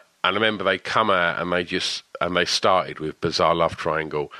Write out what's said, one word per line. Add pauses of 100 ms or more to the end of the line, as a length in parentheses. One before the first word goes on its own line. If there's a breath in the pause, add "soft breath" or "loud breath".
(240)
and
I
remember
they
come
out
and
they
just, (180)
and
they
started
with
Bizarre
Love
Triangle.